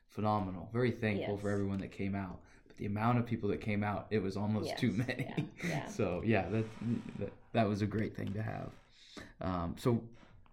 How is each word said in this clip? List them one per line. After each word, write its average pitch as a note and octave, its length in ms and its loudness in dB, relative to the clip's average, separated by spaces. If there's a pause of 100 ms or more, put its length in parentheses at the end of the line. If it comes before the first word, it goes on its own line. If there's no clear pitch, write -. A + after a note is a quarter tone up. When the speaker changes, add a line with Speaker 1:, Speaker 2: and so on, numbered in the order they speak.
(100)
Speaker 1:
phenomenal. G2 600 0
Very A#2+ 200 4
thankful G2+ 460 0
for G2+ 100 -2
Speaker 2:
Yes. G2+ 60 2
Speaker 1:
everyone G2 260 2
that - 100 -4
came G2 240 -2
out. F#2 260 -4 (280)
But - 80 -20
the A2 100 -4
amount A2 320 2
of A#2 80 2
people A2 220 0
that F2+ 120 0
came G#2 220 0
out, G#2 280 -2
it G#2+ 100 4
was F#2+ 160 -2
almost G#2 420 0
too A2+ 180 2
Speaker 2:
Yes. A#2+ 120 0
Speaker 1:
many. B2+ 160 -2 (120)
Speaker 2:
Yeah. D3 80 0 (240)
Yeah. D#3 200 -2
Speaker 1:
<laughs> - 0 -
So, F2+ 360 0
yeah, F#2+ 260 4
that, A2 140 2 (540)
that, G2+ 140 -4 (200)
that A2+ 160 4
was G#2 140 2
a G#2 40 2
great G2+ 300 0
thing G2+ 180 -4
to A2 80 -4
have. - 280 -6 (720)
Um, F2 360 -2
so A#2 240 2 (520)